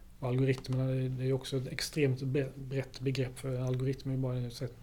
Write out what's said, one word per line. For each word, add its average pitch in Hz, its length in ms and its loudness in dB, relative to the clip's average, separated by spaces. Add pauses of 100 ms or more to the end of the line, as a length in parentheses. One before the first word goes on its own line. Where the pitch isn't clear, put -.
(200)
Och - 80 -2
algoritmerna, 131 600 2
det 131 100 2
är, 127 120 0
det 127 160 -2
är 131 80 4
också 131 240 0
ett 127 100 -2
extremt 135 540 2
bre-, 135 340 0
brett 135 440 -4
begrepp, 131 400 0
för 127 200 -2
algoritmer 131 540 0
är 131 40 0
bara 127 200 0
ett 120 160 -4
sätt, 120 300 -6